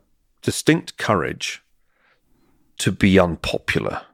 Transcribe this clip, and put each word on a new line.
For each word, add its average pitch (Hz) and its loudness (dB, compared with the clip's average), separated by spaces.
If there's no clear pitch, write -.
distinct - -2
courage - -4
to - 0
be 95 4
unpopular. - 0